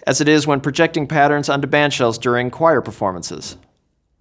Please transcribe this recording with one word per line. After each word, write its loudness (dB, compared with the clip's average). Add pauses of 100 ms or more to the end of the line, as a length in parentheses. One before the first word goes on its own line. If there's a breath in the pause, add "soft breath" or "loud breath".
as 0
it 0
is 4
when 2
projecting 0
patterns 2
onto -2
band 2
shells 0
during -2
choir 2
performances. -8 (640)